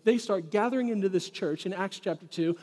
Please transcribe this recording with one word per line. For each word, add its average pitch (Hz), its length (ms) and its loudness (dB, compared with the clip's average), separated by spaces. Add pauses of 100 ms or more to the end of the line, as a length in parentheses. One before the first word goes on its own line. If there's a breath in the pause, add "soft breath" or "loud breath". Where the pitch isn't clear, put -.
They 233 140 6
start 185 340 -2
gathering 240 380 2
into 202 180 2
this 180 200 0
church 160 380 -4
in 185 60 -4
Acts 190 260 -4
chapter 170 280 -4
two, 165 360 0